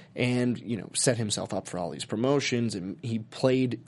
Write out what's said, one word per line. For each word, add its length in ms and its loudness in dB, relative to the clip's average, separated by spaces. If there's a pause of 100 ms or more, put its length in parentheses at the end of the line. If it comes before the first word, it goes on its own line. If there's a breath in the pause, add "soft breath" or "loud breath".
(180 loud breath)
and, 420 2
you 160 -4
know, 180 -8
set 220 4
himself 380 -2
up 140 -4
for 100 -6
all 140 -4
these 120 -8
promotions. 720 0
And 260 -8
he 180 -4
played 680 2